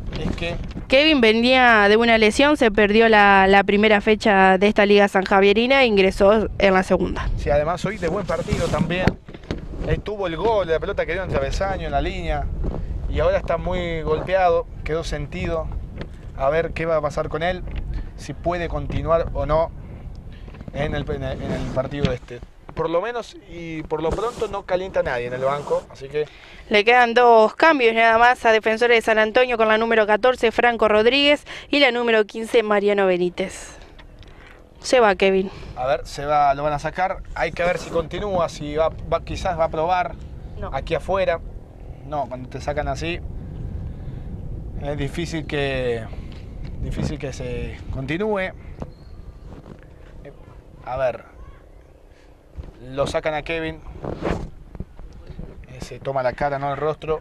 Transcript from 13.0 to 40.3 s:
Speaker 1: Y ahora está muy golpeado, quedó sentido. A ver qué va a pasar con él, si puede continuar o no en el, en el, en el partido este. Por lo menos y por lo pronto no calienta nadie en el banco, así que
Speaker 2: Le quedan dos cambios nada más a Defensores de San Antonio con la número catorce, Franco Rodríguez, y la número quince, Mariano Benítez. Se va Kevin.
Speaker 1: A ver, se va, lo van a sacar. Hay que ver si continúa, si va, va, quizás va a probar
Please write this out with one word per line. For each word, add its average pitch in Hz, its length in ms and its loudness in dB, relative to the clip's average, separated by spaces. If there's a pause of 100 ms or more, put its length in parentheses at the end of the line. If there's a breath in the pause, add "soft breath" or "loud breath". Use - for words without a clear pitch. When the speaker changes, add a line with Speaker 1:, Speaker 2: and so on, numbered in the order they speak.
Speaker 1:
Y - 120 -2
ahora 185 160 2
está 170 200 -2
muy 170 460 -4
golpeado, 170 640 2 (160)
quedó 156 200 -4
sentido. 160 640 -6 (680 loud breath)
A 135 140 0
ver 160 220 0
qué 160 120 -4
va 165 120 0
a 151 40 0
pasar 151 280 -4
con 151 120 -4
él, 180 220 -2 (540 loud breath)
si - 180 -12
puede 170 340 -4
continuar 147 640 -2
o 139 140 -4
no 160 240 0 (1040 loud breath)
en 151 180 -4
el, 147 160 -6
en 139 140 -6
el, 135 180 -8
en - 120 -6
el 127 80 -6 (120)
partido 135 400 -2
este. 120 260 -12 (360)
Por 160 160 -2
lo 170 100 2
menos 226 340 -8 (140)
y 165 340 -10
por 156 200 -4
lo 160 80 0
pronto 220 380 -4
no 196 120 -8
calienta 185 400 -4
nadie 127 240 -2
en 123 80 -8
el 127 100 -6
banco, 147 460 -2
así 135 200 -16
que 147 180 -2 (420 loud breath)
Speaker 2:
Le 208 140 4
quedan 240 300 6
dos 226 420 8
cambios 262 400 4
nada 226 220 6
más 240 280 4
a 226 60 6
Defensores 226 460 4
de 226 40 2
San 220 160 2
Antonio 233 400 4
con 220 120 4
la 220 80 4
número 226 280 4
catorce, 220 460 2
Franco 233 380 2
Rodríguez, 269 560 4 (240 loud breath)
y 285 100 2
la 269 120 6
número 233 340 2
quince, 226 360 0
Mariano 202 440 2
Benítez. 180 720 -2 (1000 loud breath)
Se - 200 2
va 208 160 6
Kevin. 190 340 2 (280 loud breath)
Speaker 1:
A 127 100 -4
ver, 156 180 0
se 143 200 -10
va, 147 280 4
lo 143 100 -4
van 151 100 0
a 143 60 -2
sacar. 175 400 -4 (160)
Hay 165 180 -2
que 175 100 -4
ver 175 140 0
si 160 120 -10
continúa, 170 600 -2
si 147 260 -8
va, 160 140 2 (220)
va, 180 120 -2
quizás 165 340 -4
va 160 80 2
a 156 40 0
probar 170 460 -2 (440)